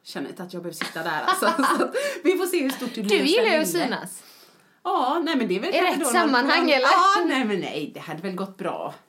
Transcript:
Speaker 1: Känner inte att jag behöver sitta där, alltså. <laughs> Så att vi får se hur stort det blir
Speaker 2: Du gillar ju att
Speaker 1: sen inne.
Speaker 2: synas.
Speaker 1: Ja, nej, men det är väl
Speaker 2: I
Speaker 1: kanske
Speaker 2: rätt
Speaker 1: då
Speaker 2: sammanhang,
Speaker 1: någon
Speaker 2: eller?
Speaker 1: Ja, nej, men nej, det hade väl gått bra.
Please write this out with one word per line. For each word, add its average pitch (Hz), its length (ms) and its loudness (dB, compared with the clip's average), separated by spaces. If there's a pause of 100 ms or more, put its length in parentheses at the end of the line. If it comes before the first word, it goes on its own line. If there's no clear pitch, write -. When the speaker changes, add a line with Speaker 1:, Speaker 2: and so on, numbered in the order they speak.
Speaker 1:
Känner 143 260 -10
inte 156 140 -14
att 180 120 -12
jag 175 80 -10
behöver 165 220 -10
sitta - 180 -8
där, 160 200 -2
alltså. 208 240 2
<laughs> - 320 2
Så - 60 2
att - 100 -4 (300)
vi 359 140 4
får 370 80 -2
se 339 160 0
hur 262 80 0
stort 254 240 -8
det 226 80 -6
blir 269 160 2
Speaker 2:
Du 269 60 2
gillar 392 200 4 (100)
ju 311 80 2
att 311 60 0
Speaker 1:
sen 339 180 0
inne. 214 100 -2
Speaker 2:
synas. - 260 -12 (600)
Speaker 1:
Ja, 330 420 0
nej, 320 120 0
men 226 120 0
det 180 80 0
är 196 40 -2
väl 302 100 -4
Speaker 2:
I - 20 -2
Speaker 1:
kanske 349 220 2
Speaker 2:
rätt 285 60 -2
Speaker 1:
då 320 60 -2
Speaker 2:
sammanhang, 285 540 4
Speaker 1:
någon 349 80 2
Speaker 2:
eller? 277 180 4
Speaker 1:
Ja, 370 400 4
nej, 277 180 0
men 202 160 0
nej, 139 340 -6
det - 60 -16
hade 156 220 -10
väl 190 120 -6
gått 190 220 -8
bra. 151 380 -8 (140)